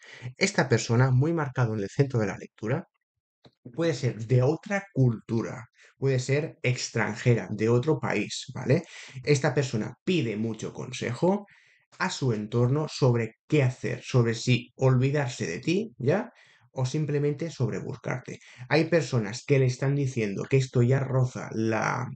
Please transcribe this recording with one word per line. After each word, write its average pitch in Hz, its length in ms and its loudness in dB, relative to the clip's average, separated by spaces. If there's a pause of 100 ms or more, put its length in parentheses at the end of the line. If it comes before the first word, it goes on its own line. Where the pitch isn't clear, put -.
(360)
Esta 185 320 0
persona, 120 420 4
muy 135 220 4
marcado 135 420 0
en 110 60 -4
el 98 80 -4
centro 127 320 2
de 104 80 2
la 90 100 -6
lectura, 127 480 -6 (880)
puede 165 200 0
ser 113 320 -2
de 123 160 4
otra 160 500 0
cultura, 117 720 0 (320)
puede 131 220 0
ser 143 420 -4
extranjera, 110 880 0
de 110 180 0
otro 120 300 2
país, 98 460 -4 (100)
¿vale? 147 300 0 (400)
Esta 147 280 2
persona 117 520 -2
pide 127 320 0
mucho 107 360 -6
consejo 165 720 -2 (520)
a 185 120 -2
su 135 220 -2
entorno 123 560 0
sobre 117 500 0 (100)
qué 147 160 4
hacer, 113 400 -2
sobre 117 300 2
si - 420 -2
olvidarse 131 720 0
de 82 100 -6
ti, 185 400 -2
¿ya? 175 320 0 (440)
O 127 120 -2
simplemente 147 640 -2
sobre 104 300 -2
buscarte. - 580 -8 (320)
Hay 156 140 4
personas 127 600 0
que 139 140 4
le 131 80 4
están 135 280 0
diciendo 110 540 -2
que 135 80 2
esto 131 240 2
ya 127 200 4
roza 131 520 0
la, 110 640 0